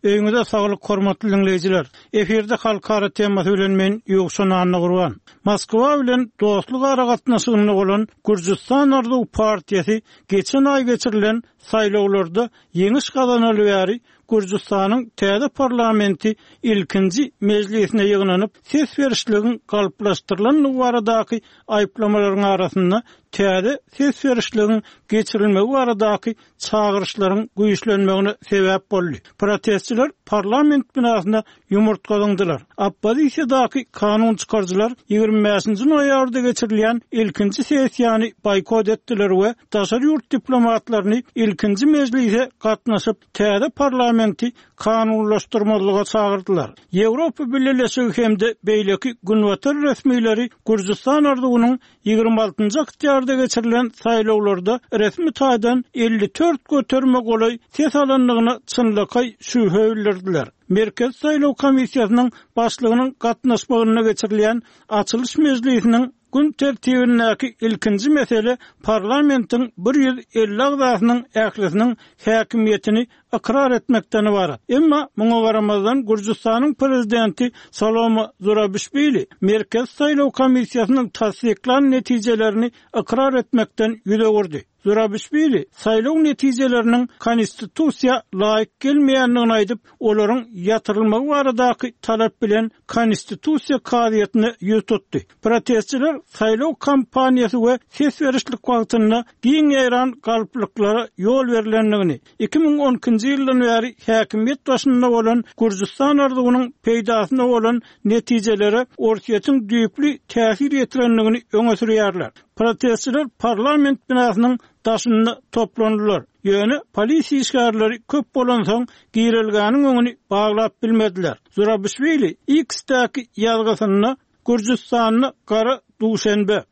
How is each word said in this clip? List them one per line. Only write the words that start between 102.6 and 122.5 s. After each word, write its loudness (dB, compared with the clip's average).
on 2
ikinji 0
ýyldan 0
bäri 0
häkimiýet -2
başynda 2
bolan 2
Gürjistan 0
arduwynyň 0
peýdasyna 0
bolan 0
netijelere 0
orsiýetiň 0
düýpli 0
täsir 0
ýetirendigini 0
öňe 2
sürýärler. -2
Protestçiler -2
parlament 0
binasynyň 0
daşynda 0
toplandylar. 0
Ýöne 2
polisiýa 0
işgärleri 0
köp -4
bolan 0
soň -2
girilgäniň 2
öňüni 0
baglap 0
bilmediler. 0
Zurabishvili 0
X-däki -2